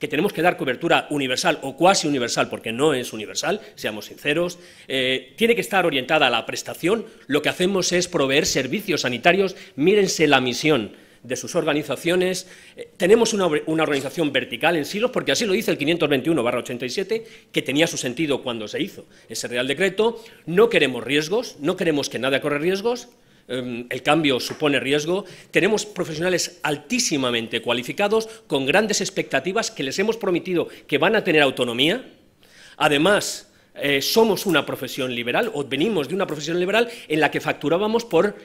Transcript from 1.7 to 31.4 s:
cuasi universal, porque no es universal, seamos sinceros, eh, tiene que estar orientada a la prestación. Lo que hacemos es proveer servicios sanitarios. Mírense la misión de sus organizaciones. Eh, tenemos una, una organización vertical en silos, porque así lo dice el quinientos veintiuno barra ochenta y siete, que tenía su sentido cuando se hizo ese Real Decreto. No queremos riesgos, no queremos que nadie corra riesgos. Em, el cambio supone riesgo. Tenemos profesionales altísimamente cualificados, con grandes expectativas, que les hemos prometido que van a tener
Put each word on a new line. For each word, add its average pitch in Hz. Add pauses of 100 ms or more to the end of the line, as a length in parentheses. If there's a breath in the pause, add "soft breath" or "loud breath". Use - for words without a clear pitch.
cuasi 175
universal, 127
porque 110
no 139
es 123
universal, 110 (160 loud breath)
seamos 107
sinceros, 170 (300 loud breath)
eh, 131
tiene 233
que 185
estar 180
orientada 147
a 123
la 113
prestación. 160 (220 loud breath)
Lo 147
que 143
hacemos 180
es 175
proveer 139
servicios 147
sanitarios. 175 (220 loud breath)
Mírense 180
la 139
misión 123 (180 loud breath)
de 123
sus -
organizaciones. 165 (300 loud breath)
Eh, -
tenemos 214
una, 196 (180)
una 160
organización 143
vertical 131
en 143
silos, 208
porque 160
así -
lo 190
dice 208
el 160
quinientos 160
veintiuno 139
barra 123
ochenta 120
y 123
siete, 220 (260 loud breath)
que 156
tenía 147
su 156
sentido 131
cuando 117
se 123
hizo 196 (200 loud breath)
ese 113
Real 123
Decreto. 196 (220 loud breath)
No 190
queremos 131
riesgos, 156
no 175
queremos 151
que 120
nadie 131
corra 147
riesgos. 196 (400 soft breath)
Em, 123
el 127
cambio 147
supone 139
riesgo. 151 (260 loud breath)
Tenemos 196
profesionales 165
altísimamente 131
cualificados, 196 (180 loud breath)
con 135
grandes 202
expectativas, 180
que -
les -
hemos 220
prometido 175 (180 loud breath)
que 147
van 196
a 202
tener 151